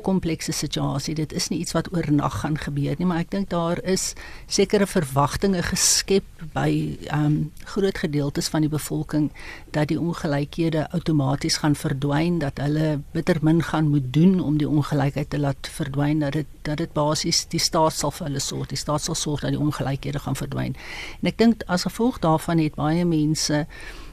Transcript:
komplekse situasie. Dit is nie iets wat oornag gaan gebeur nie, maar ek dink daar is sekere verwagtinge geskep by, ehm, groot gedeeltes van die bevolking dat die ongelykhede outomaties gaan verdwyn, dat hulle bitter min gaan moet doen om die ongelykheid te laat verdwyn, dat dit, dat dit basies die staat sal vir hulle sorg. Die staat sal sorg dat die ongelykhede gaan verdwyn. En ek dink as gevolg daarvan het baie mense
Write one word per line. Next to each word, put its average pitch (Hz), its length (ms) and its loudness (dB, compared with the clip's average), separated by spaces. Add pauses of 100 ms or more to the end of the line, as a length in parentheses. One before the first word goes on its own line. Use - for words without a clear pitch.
komplekse 175 500 0
situasie. 143 640 -2
Dit 151 180 -4
is - 160 -4
nie 170 100 -2
iets - 140 -4
wat 165 200 0
oornag 147 480 2
gaan 151 180 -2
gebeur 143 400 -2
nie, 175 80 0
maar 175 120 2
ek 170 120 -4
dink 196 200 -4
daar 170 320 -2
is - 300 -2 (340)
sekere 202 400 4
verwagtinge 180 760 2
geskep - 640 2 (280)
by, 151 540 0
ehm, 151 280 2 (300)
groot 190 340 0
gedeeltes 147 500 -2
van 160 120 0
die 151 100 2
bevolking 151 640 -2 (380)
dat 147 180 2
die 151 120 0
ongelykhede 160 880 0
outomaties 151 680 2
gaan 147 180 2
verdwyn, 147 640 0
dat 139 200 -2
hulle 151 420 0 (120)
bitter 165 300 2
min 156 200 6
gaan 156 260 0
moet 139 240 2
doen 180 280 6
om 143 160 0
die 147 120 0
ongelykheid 143 640 0
te - 80 -2
laat 139 320 -2
verdwyn, 147 480 0
dat 143 140 0
dit, 151 140 -2 (160)
dat 151 140 -4
dit 170 160 -4
basies 151 560 0
die 165 120 -2
staat 156 320 4
sal - 180 -2
vir - 160 -8
hulle 143 140 -2
sorg. 135 260 -4
Die 139 120 -6
staat 147 240 -2
sal 165 120 -4
sorg 147 260 -2
dat 139 100 0
die 139 100 0
ongelykhede 139 580 -2
gaan 131 180 -2
verdwyn. 131 400 -4 (440)
En 175 80 0
ek 175 100 -2
dink 226 280 4
as 180 160 0
gevolg 233 360 -2
daarvan 165 400 2
het 156 160 2
baie 156 300 0
mense 151 640 2 (460)